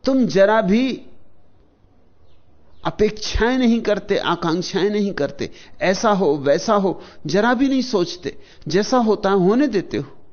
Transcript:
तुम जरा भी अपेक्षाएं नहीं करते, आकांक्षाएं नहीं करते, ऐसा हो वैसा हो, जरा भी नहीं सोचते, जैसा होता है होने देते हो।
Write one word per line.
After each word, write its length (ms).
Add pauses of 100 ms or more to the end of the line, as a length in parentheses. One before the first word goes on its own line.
तुम 220
जरा 360
भी 220 (2000)
अपेक्षाएं 760
नहीं 240
करते, 380
आकांक्षाएं 720
नहीं 240
करते, 360 (340)
ऐसा 280
हो 280
वैसा 360
हो, 260 (260)
जरा 260
भी 160
नहीं 140
सोचते, 520 (320)
जैसा 320
होता 300
है 100
होने 300
देते 280
हो। 140 (220)